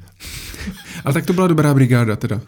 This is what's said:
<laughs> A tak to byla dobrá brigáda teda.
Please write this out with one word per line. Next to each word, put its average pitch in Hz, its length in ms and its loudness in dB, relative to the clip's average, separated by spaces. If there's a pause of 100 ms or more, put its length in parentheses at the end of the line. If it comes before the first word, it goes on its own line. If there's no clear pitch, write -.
(500)
<laughs> - 540 -14
A 135 80 -2
tak 165 140 -2
to 196 60 0
byla 185 140 2
dobrá 151 280 4
brigáda 120 420 4
teda. 113 320 -4